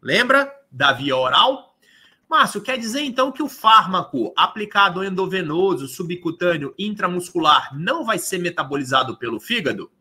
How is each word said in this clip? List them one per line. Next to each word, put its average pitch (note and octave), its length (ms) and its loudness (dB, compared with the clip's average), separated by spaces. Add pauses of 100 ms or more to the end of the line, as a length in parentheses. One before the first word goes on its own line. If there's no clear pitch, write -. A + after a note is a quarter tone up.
Lembra B3 500 2 (200)
da C#3 200 2
via C3 240 -2
oral? C#3+ 600 2 (540)
Márcio, B3+ 300 2
quer B3+ 180 -4
dizer A#3 240 -6
então C4+ 300 0
que C4+ 100 -6
o D4 60 -2
fármaco F#3 880 2
aplicado G3 680 0
endovenoso, F3+ 840 -2
subcutâneo, E3+ 920 -4
intramuscular F3+ 1000 0
não B3+ 260 -4
vai A3 140 -2
ser - 200 -6
metabolizado C#3 800 -2
pelo A2+ 220 -6
fígado? C3 500 -4 (120)